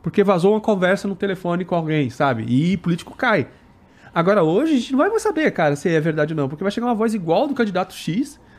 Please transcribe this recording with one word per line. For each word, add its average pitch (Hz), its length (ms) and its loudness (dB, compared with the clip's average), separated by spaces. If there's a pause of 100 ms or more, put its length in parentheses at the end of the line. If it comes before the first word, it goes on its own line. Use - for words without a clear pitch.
porque 196 220 0
vazou 190 300 4
uma 214 80 2
conversa 196 480 0
no 196 80 -6
telefone 180 480 -4
com 175 100 -4
alguém, 156 360 0
sabe? 123 360 -2
E 156 300 2
político - 400 -4
cai. 214 300 0 (680)
Agora, 175 300 2
hoje, 262 300 2
a - 20 4
gente 240 160 -2
não 254 60 2
vai 349 100 4
mais 440 140 0
saber, 311 280 0
cara, 151 260 0
se 185 120 -2
é 165 100 2
verdade 156 360 0
ou - 20 -4
não, 143 100 -2
porque 151 160 -8
vai 196 80 -2
chegar 240 160 -4
uma 247 80 2
voz 220 200 0
igual 190 340 0
do 277 60 -4
candidato 196 400 -2
X, 208 440 -4 (200)